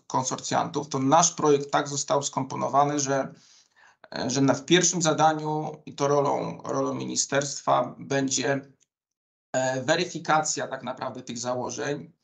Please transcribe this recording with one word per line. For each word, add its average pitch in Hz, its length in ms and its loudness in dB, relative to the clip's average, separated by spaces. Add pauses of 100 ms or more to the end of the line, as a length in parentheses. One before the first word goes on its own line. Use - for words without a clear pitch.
konsorcjantów, 127 840 -2
to 139 100 -2
nasz 143 320 6
projekt 143 400 2
tak 147 180 0
został 143 340 -2
skomponowany, 139 760 0
że, 135 340 -2 (920)
że 127 140 0
na, 135 140 6
w - 100 -10
pierwszym 175 380 4
zadaniu, 151 840 0
i - 80 -14
to 143 140 0
rolą, 139 560 0
rolą 135 300 -2
ministerstwa, 131 1040 -2
będzie, 135 720 -2 (840)
e, 131 300 0
weryfikacja 156 880 0
tak 131 140 -8
naprawdę 127 400 -8
tych 120 160 -10
założeń 123 720 -6 (120)